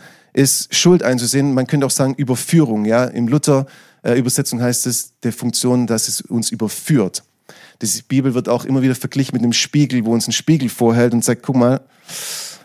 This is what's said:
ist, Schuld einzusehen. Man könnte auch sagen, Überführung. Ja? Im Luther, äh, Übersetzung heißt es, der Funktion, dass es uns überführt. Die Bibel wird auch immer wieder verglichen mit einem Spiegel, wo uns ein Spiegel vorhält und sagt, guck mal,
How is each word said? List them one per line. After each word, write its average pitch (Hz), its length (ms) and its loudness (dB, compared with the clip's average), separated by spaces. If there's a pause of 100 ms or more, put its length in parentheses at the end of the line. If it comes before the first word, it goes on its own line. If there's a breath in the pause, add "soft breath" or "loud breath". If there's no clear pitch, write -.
(320 loud breath)
ist, - 420 0
Schuld 175 280 4
einzusehen. 127 520 0
Man 127 120 0
könnte 139 200 0
auch 127 40 -2
sagen, 135 240 0
Überführung. 120 680 0
Ja? 117 200 2
Im 117 240 -2
Luther, 139 380 2 (360 soft breath)
äh, 120 160 0
Übersetzung 123 420 -2
heißt 123 260 -2
es, - 260 -6 (100)
der 113 100 -2
Funktion, 123 540 0
dass 110 220 -2
es - 120 -6
uns - 300 -4
überführt. 110 720 -2 (580 loud breath)
Die - 280 -6
Bibel 131 260 0
wird 123 140 -2
auch 120 160 0
immer 135 180 0
wieder 131 120 2
verglichen - 400 -4
mit 117 80 -2
einem 120 100 2
Spiegel, 127 520 0
wo 113 80 0
uns 117 140 0
ein 113 60 -4
Spiegel 143 360 0
vorhält 117 460 2
und 113 100 0
sagt, 117 180 -2
guck 131 140 -2
mal, 127 240 2 (840 loud breath)